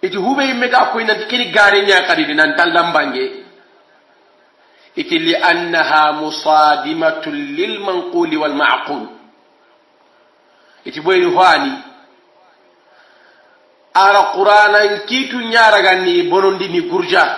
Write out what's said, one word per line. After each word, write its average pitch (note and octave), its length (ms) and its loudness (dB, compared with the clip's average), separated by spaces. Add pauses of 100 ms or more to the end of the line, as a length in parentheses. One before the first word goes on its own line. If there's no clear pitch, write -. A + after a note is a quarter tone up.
Iti F#3+ 160 -6
hube C4+ 320 0
yimme B3 240 -2
ga - 240 0
koy A3+ 80 -4
nanti G#3+ 240 -2
kini A#3 240 -4
gare G3+ 320 4
nya F#3 240 2
kadi D#3+ 160 0
di D3 100 -4
nan D3+ 220 2
taldan E3+ 360 2
bange. C3+ 340 -2 (1700)
Iti - 220 -4
li E3 180 -2
annaha E3 800 0
musadimatun D#3 1200 0 (160)
lil G#3 320 -6
manquli E3+ 560 -4
wal D3 160 -4
ma'qul. C3+ 480 -2 (1800)
Iti D3+ 160 -14
boyri F3+ 240 2
hwani D#3 640 0 (2000)
Ara G3 380 4
Qur'anan G#3 760 2
kitu B3+ 300 -4
nyaraga A3 580 4
ni F3+ 280 0
bonondi F#3+ 460 0
ni F3 200 -2
gurja. F3 360 0 (140)